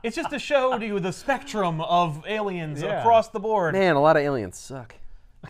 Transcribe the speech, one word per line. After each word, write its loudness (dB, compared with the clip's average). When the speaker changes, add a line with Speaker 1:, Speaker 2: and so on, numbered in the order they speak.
Speaker 1:
It's -6
just -4
to -6
show 0
to -8
you -4
the -4
spectrum -4
of 0
aliens -6
Speaker 2:
Yeah. -4
Speaker 1:
across 6
the -8
board. 0
Speaker 3:
Man, 4
a 4
lot 8
of 2
aliens -2
suck. -16